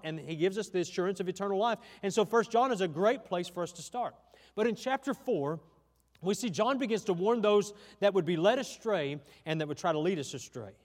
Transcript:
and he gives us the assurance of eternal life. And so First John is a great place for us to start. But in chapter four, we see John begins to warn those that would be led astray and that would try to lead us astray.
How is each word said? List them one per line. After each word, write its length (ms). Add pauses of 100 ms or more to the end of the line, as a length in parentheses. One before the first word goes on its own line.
and 160
he 160
gives 220
us 100
the 100
assurance 400
of 100
eternal 300
life. 220 (240)
And 100
so 100
First 280
John 180
is 120
a 60
great 360
place 240
for 160
us 80
to 100
start. 320 (400)
But 140
in 80
chapter 360
four, 460 (640)
we 120
see 160
John 280
begins 260
to 80
warn 280
those 340 (240)
that 160
would 100
be 120
led 240
astray 600 (240)
and 160
that 60
would 100
try 140
to 80
lead 220
us 120
astray. 380 (140)